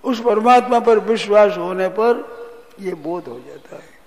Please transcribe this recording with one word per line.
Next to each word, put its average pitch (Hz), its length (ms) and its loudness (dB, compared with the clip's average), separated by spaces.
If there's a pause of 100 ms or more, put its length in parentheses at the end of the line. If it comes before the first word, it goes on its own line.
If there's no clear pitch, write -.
उस 247 160 -2
परमात्मा 240 580 2
पर 226 200 4
विश्वास 208 580 2
होने 185 320 -4
पर 226 500 -2 (420)
ये 185 140 -8
बोध 160 300 -10
हो 123 160 -14
जाता 143 360 -20
है - 300 -20